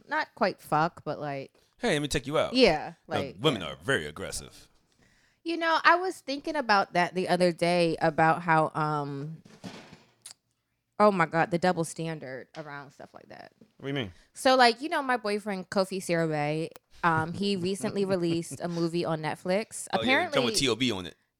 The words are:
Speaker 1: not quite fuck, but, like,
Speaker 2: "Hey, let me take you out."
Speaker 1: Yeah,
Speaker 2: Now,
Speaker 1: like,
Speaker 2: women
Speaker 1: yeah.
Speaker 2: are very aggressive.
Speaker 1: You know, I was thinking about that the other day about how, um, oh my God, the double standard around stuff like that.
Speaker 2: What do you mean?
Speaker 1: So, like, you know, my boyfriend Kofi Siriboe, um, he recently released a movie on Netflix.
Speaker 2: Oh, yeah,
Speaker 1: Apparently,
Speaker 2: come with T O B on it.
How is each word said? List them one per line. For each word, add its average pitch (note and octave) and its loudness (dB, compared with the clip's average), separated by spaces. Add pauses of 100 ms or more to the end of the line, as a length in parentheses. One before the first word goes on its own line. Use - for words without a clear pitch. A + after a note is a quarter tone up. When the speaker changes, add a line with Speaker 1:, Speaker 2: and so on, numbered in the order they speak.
Speaker 1:
not D4+ -4
quite - 0
fuck, D#3+ 0
but, D3+ -6
like, C#3 -8 (280)
Speaker 2:
"Hey, A3 0
let D3 0
me D3 -2
take C3+ -2
you D3 0
out." - 2
Speaker 1:
Yeah, E3 4 (160)
Speaker 2:
Now, E3 -4
Speaker 1:
like, C3+ -6
Speaker 2:
women B2 2
Speaker 1:
yeah. D#2 -6
Speaker 2:
are C2 -8
very F#2 0
aggressive. D2+ -10 (760)
Speaker 1:
You E4 -4
know, E4 2
I E4+ 6
was F4+ -2
thinking C#4+ -6
about A3+ 2
that F3 2
the F#3 -2
other F3+ 4
day E3+ 2
about D#3+ 4
how, D#3+ 4
um, D3+ -4 (1600)
oh G#3 6
my F3 4
God, D#3+ 0
the E3+ 0
double F3 2
standard D3+ -10 (100)
around C#3+ -14
stuff - -20
like - -20
that. - -20 (280)
Speaker 2:
What - -12
do - -6
you C#3 -2
mean? A2+ -4 (220)
Speaker 1:
So, C4 4
like, A#3+ 6
you D4+ -6
know, D#4+ -2
my B3+ 0
boyfriend G#3 -4
Kofi F#3+ 0
Siriboe, D#3 -2 (340)
um, D#3+ 2
he G3 0
recently G3 -2
released E3+ -2
a F3 -4
movie E3+ -2
on D#3 -2
Netflix. F#3 -4
Speaker 2:
Oh, - 2
yeah, F#3 0
Speaker 1:
Apparently, D4 2
Speaker 2:
come B2+ 4
with A#2 0
T C3+ 2
O A2 2
B B2 0
on F#2 -4
it. - -14 (240)